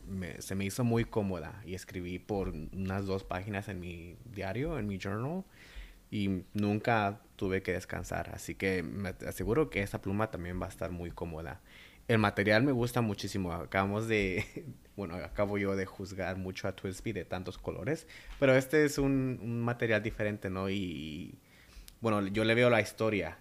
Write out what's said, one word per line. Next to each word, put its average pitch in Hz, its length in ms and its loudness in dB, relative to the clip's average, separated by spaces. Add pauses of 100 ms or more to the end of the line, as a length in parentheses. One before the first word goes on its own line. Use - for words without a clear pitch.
me, 92 360 -6
se 95 120 -4
me 98 120 0
hizo 123 180 0
muy 117 220 4
cómoda 98 580 -2
y 92 100 -6
escribí 90 440 -6
por 95 320 -2
unas 95 560 -4
dos 95 180 -2
páginas 98 440 -4
en 92 120 -6
mi 87 360 -10 (100)
diario, 113 520 -4
en 104 80 -2
mi 98 120 -2
journal, 123 460 -4 (640)
y 98 320 2 (100)
nunca 104 720 2 (140)
tuve 95 260 0
que 90 100 -2
descansar. 87 600 -4
Así - 200 -8
que 95 280 0
me 82 260 -4 (180)
aseguro 135 440 0
que 101 120 -2
esa 101 200 -4
pluma 104 280 0
también 87 300 -6
va 90 60 -2
a - 20 -10
estar 87 220 -6
muy 87 200 -6
cómoda. 82 520 -8 (440)
El 113 120 6
material 104 440 6
me 143 100 6
gusta 120 280 2
muchísimo. 98 540 0
Acabamos 98 540 2
de, 101 360 2 (400)
<laughs> - 120 -20
bueno, 90 180 -4
acabo 101 420 0
yo 98 180 2
de 95 120 0
juzgar 95 500 -4
mucho 95 320 -4
a 95 80 -4
Twisby 98 380 -6
de 85 100 -4
tantos 92 320 -6
colores, 87 500 -4 (320)
pero 135 160 8
este 151 300 6
es 143 140 2
un, 135 440 2
un 117 200 -2
material 117 400 2
diferente, 104 480 -2
¿no? 95 180 -2
Y, 95 80 0
y, 80 600 -6 (640)
bueno, 104 240 2
yo 104 180 2
le 113 100 6
veo 123 140 8
la 110 140 8
historia 104 580 0